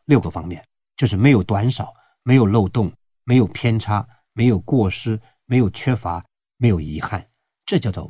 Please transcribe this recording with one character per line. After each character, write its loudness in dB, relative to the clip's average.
六 4
个 -4
方 -10
面， -12
就 2
是 -4
没 4
有 4
短 0
少、 -10
没 4
有 6
漏 2
洞、 -2
没 2
有 4
偏 -2
差、 -4
没 0
有 2
过 0
失、 -6
没 0
有 2
缺 -4
乏、 -8
没 2
有 2
遗 -8
憾， -8
这 -2
叫 -4
做 -10